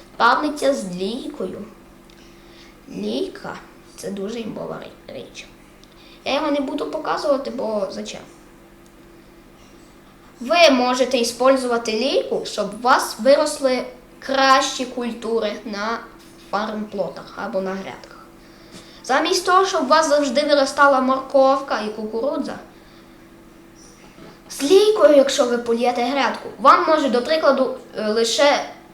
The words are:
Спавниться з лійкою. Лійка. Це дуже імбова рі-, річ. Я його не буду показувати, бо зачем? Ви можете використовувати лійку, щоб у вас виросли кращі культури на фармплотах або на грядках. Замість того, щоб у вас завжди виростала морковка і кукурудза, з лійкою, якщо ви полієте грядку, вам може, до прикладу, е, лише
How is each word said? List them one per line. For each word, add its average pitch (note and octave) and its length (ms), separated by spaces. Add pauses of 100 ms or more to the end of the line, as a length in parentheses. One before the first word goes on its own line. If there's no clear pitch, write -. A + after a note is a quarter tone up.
(140)
Спавниться C#4 600
з F#3+ 220
лійкою. G3+ 680 (1200)
Лійка. G#3+ 640 (420)
Це F3 140
дуже G3+ 300
імбова E3 360 (320)
рі-, - 60
річ. - 320 (800)
Я A#3+ 80
його D4+ 160
не C#4+ 100
буду D4 300
показувати, C#4+ 600
бо G3+ 400
зачем? - 300 (2250)
Ви D#4 300
можете B3 520
використовувати B3 680
лійку, C4 540
щоб G#3 280
у - 80
вас C4+ 380
виросли C4+ 640 (340)
кращі C4+ 680
культури A3+ 680 (120)
на A3 340 (520)
фармплотах G#3 760 (120)
або G3 240
на F#3+ 100
грядках. - 480 (840)
Замість D#4+ 420
того, F#4 200
щоб D#4+ 160
у B3+ 40
вас D#4 220
завжди C#4+ 320
виростала C#4+ 600
морковка C4 800
і G#3+ 80
кукурудза, A3+ 680 (2000)
з - 120
лійкою, F#4 540
якщо C4+ 280
ви A#3+ 140
полієте A#3+ 460
грядку, B3 440 (100)
вам E4 280
може, D4+ 220
до A#3+ 140
прикладу, C#4 540 (220)
е, G#3+ 100
лише A3+ 560 (300)